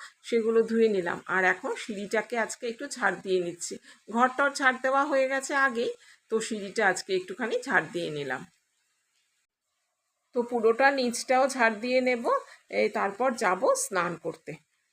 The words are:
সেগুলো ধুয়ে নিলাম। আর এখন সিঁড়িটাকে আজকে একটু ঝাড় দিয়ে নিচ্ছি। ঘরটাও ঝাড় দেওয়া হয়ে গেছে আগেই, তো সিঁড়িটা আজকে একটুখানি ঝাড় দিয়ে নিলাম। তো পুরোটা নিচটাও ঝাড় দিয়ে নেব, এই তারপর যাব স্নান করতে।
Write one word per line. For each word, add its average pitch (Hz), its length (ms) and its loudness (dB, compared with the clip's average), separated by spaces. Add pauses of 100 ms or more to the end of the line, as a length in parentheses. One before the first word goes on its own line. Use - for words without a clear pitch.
(220)
সেগুলো 226 400 2
ধুয়ে 226 260 4
নিলাম। 185 380 0
আর 185 180 2
এখন 185 320 0
সিঁড়িটাকে 214 640 -4
আজকে 226 280 -6
একটু 233 200 -8
ঝাড় 208 360 -2
দিয়ে 185 180 0
নিচ্ছি। 170 380 -8 (320)
ঘরটাও 247 440 2
ঝাড় 262 280 2
দেওয়া 277 220 4
হয়ে 269 240 2
গেছে 269 260 -4
আগেই, 269 380 0 (380)
তো 220 100 0
সিঁড়িটা - 480 -2
আজকে 185 280 0
একটুখানি 202 460 -4
ঝাড় 180 300 0
দিয়ে 170 180 -4
নিলাম। 139 360 -6 (1900)
তো 240 80 0
পুরোটা 233 480 2
নিচটাও 262 580 0
ঝাড় 233 260 2
দিয়ে 247 260 0
নেব, 254 300 0 (400)
এই 214 180 2
তারপর 214 460 -2
যাব 220 400 2
স্নান 175 420 -2
করতে। 156 380 -10 (380)